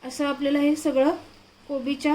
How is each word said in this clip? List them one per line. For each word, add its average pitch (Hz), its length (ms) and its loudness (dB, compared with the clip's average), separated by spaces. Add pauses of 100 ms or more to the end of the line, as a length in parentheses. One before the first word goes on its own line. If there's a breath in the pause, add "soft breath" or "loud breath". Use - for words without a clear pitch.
असं 254 220 -6
आपल्याला 285 340 0
हे 294 160 4
सगळं 285 340 2 (580)
कोबीच्या 277 480 -2